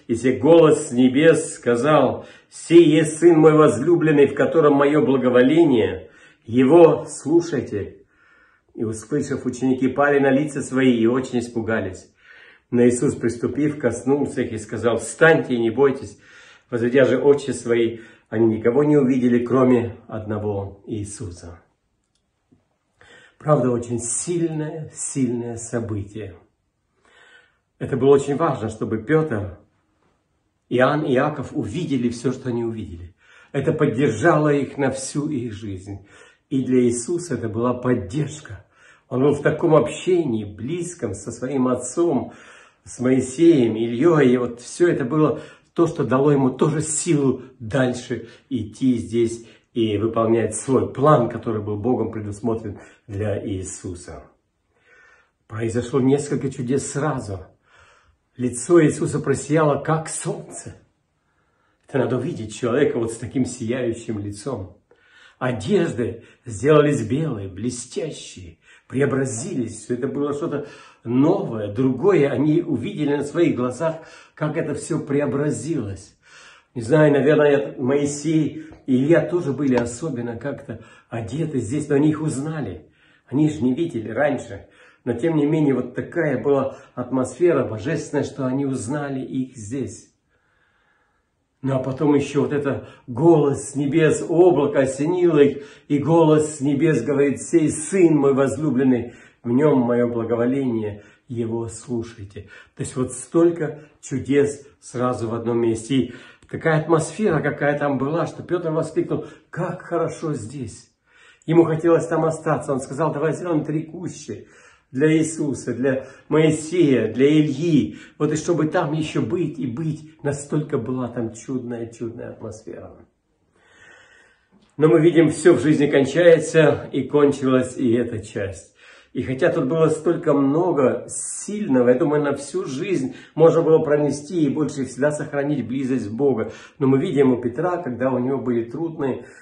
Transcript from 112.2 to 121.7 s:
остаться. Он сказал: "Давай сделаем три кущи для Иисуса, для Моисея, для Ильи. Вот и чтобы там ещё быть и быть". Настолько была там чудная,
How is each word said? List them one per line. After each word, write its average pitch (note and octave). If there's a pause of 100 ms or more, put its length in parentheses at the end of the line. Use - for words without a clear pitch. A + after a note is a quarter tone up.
остаться. D#3
Он B2+
сказал: C#3+
"Давай D3
сделаем E3
три D#3
кущи D3+ (460)
для D3+
Иисуса, C#3
для B2+ (220)
Моисея, D3
для C3
Ильи. D3 (200)
Вот A2+
и -
чтобы D#3
там D#3
ещё D#3+
быть D#3
и B2+
быть". D3+ (100)
Настолько D3
была B2+
там A2
чудная, A#2+